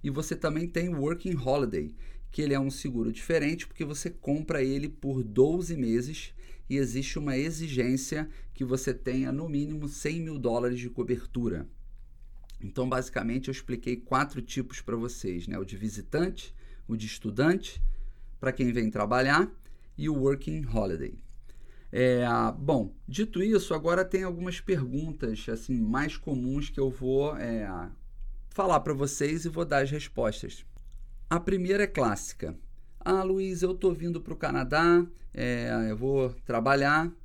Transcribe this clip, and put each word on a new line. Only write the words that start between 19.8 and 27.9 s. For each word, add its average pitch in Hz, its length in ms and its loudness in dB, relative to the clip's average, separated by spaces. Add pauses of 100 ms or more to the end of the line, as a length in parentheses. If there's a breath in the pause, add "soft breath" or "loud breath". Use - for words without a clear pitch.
e 147 140 -2
o 156 60 2
Working 139 500 2
Holiday. 92 540 -2 (720 soft breath)
É, 123 340 4 (320)
bom, 139 380 2 (120)
dito 190 360 0
isso, 196 320 4
agora 170 280 4
tem 185 200 2
algumas 175 360 -4
perguntas, 135 880 -2
assim, 117 320 -2
mais 117 380 2
comuns 135 500 -2
que - 120 -4
eu 135 100 4
vou, 131 480 2
é, 101 540 -4 (580)